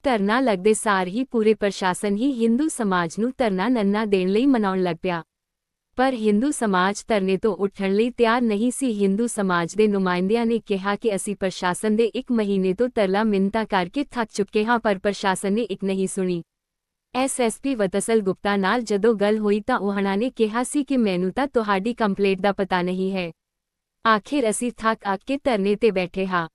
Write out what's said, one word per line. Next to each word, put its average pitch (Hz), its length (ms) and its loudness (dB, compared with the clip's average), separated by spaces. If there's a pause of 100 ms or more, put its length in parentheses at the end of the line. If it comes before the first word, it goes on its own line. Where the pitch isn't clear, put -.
ਧਰਨਾ 220 360 2
ਲੱਗਦੇ 214 340 2
ਸਾਰ 196 320 0
ਹੀ 220 180 -4
ਪੂਰੇ 220 300 2
ਪ੍ਰਸ਼ਾਸਨ 202 600 0
ਹੀ 269 160 0
ਹਿੰਦੂ 233 360 2
ਸਮਾਜ 185 500 -2
ਨੂੰ 240 200 -2
ਧਰਨਾ 202 300 0
ਨੰਨਾ 214 360 2
ਦੇਣ 190 240 0
ਲਈ 214 180 2
ਮਨਾਉਣ 202 360 2
ਲੱਗ 170 200 -2
ਪਿਆ। 175 200 -2 (760)
ਪਰ 262 160 2
ਹਿੰਦੂ 220 360 2
ਸਮਾਜ 196 580 0
ਧਰਨੇ 190 280 0
ਤੋਂ 196 200 0
ਉੱਠਣ 196 380 -2
ਲਈ 233 160 2
ਤਿਆਰ 233 320 2
ਨਹੀਂ 220 280 0
ਸੀ। 247 220 -2 (100)
ਹਿੰਦੂ 196 240 2
ਸਮਾਜ 180 500 -2
ਦੇ 214 100 4
ਨੁਮਾਇੰਦਿਆਂ 190 600 0
ਨੇ 226 120 0
ਕਿਹਾ 202 380 -4
ਕਿ 208 200 -2
ਅਸੀਂ 196 200 -6
ਪ੍ਰਸ਼ਾਸਨ 190 600 -2
ਦੇ 233 80 4
ਇੱਕ 254 280 -4
ਮਹੀਨੇ 196 420 0
ਤੋਂ 247 140 0
ਤਰਲਾ 208 360 0
ਮਿੰਨਤਾਂ 202 420 0
ਕਰਕੇ 196 440 -2
ਥੱਕ 233 240 -4
ਚੁੱਕੇ 208 300 -2
ਹਾਂ, 233 140 2
ਪਰ 208 200 0
ਪ੍ਰਸ਼ਾਸਨ 196 540 -2
ਨੇ 226 100 0
ਇੱਕ 196 220 -6
ਨਹੀਂ 190 240 -2
ਸੁਣੀ। 180 340 -4 (720)
ਐਸ 262 260 -2
ਐਸ 226 220 0
ਪੀ 277 120 -2
ਵਤਸਲ 208 460 0
ਗੁਪਤਾ 202 360 -2
ਨਾਲ 202 260 0
ਜਦੋਂ 214 320 2
ਗੱਲ 208 240 0
ਹੋਈ 208 220 0
ਤਾਂ 247 180 -2
ਉਹਨਾਂ 196 380 -2
ਨੇ 240 140 -2
ਕਿਹਾ 220 320 -2
ਸੀ 294 220 -2
ਕਿ 269 120 -2
"ਮੈਨੂੰ 185 360 0
ਤਾਂ 277 140 -2
ਤੁਹਾਡੀ 214 480 0
ਕੰਪਲੇਂਟ 196 460 0
ਦਾ 202 120 2
ਪਤਾ 185 300 -2
ਨਹੀਂ 185 300 -2
ਹੈ। 180 180 -4 (760)
ਆਖਿਰ 226 460 2
ਅਸੀਂ 233 260 -4
ਥੱਕ 220 380 -2
ਅੱਕ 196 120 -8
ਕੇ 277 180 -2
ਧਰਨੇ 208 320 2
ਤੇ 220 140 4
ਬੈਠੇ 185 360 -4
ਹਾਂ। 175 280 -2